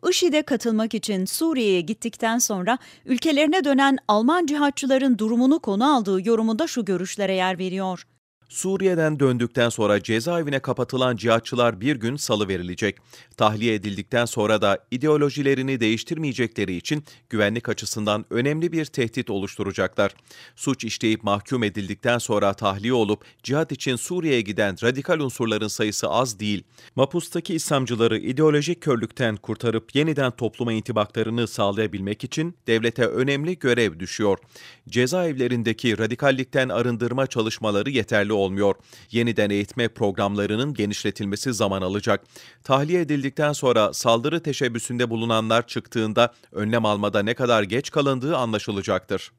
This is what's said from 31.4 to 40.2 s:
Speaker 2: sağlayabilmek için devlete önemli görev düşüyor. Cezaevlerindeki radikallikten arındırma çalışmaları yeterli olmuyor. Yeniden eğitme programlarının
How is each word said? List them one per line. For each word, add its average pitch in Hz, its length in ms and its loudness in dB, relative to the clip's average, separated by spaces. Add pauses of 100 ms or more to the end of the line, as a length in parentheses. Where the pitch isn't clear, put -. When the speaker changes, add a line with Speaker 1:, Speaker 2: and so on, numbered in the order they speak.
Speaker 2:
sağlayabilmek 101 760 -2
için 160 300 -6 (120)
devlete 113 400 2
önemli 139 520 -2
görev 117 400 0
düşüyor. 95 400 -2 (500)
Cezaevlerindeki 123 1080 0
radikallikten 131 720 0
arındırma 120 580 -2
çalışmaları 110 640 -2
yeterli 107 500 0
olmuyor. 98 340 2 (360)
Yeniden 110 400 0
eğitme 104 380 -2
programlarının 104 840 -2